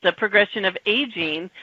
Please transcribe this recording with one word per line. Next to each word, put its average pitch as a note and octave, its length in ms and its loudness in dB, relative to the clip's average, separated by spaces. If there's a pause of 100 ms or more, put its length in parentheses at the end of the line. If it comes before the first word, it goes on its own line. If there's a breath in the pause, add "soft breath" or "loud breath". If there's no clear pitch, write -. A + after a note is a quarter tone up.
the F3 100 4
progression G#3 520 2
of F#3 200 -2
aging, F#3+ 640 -2 (140 loud breath)